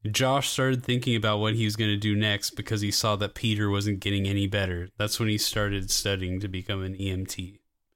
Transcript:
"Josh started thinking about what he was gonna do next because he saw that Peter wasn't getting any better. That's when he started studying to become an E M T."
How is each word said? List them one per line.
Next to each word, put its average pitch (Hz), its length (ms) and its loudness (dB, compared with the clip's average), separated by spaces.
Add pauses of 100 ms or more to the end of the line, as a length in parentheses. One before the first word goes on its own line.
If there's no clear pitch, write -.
"Josh 131 420 2
started 131 340 0
thinking 123 320 2
about 107 220 2
what 110 160 2
he 113 100 2
was 107 120 0
gonna 107 200 2
do 104 180 2
next 104 360 2
because 107 300 -4
he 101 120 0
saw 107 240 2
that 101 180 -4
Peter 107 360 0
wasn't 101 300 0
getting 98 280 0
any 101 180 2
better. 92 500 -2
That's 107 220 -2
when 113 100 0
he 107 100 2
started 101 520 -2
studying 92 500 0
to 101 80 -6
become 95 360 -6
an 95 160 -8
E 98 100 -2
M 92 160 -2
T." 95 320 -10 (380)